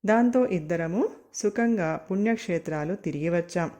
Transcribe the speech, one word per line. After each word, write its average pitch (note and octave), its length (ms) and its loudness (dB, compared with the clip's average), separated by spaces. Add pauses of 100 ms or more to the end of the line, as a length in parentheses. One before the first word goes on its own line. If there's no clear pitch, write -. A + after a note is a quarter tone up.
దాంతో A#3+ 400 4
ఇద్దరము E3+ 640 0 (260)
సుఖంగా G#3 760 0
పుణ్యక్షేత్రాలు F3+ 840 -2
తిరిగి D#3+ 340 -4
వచ్చాం E3+ 520 0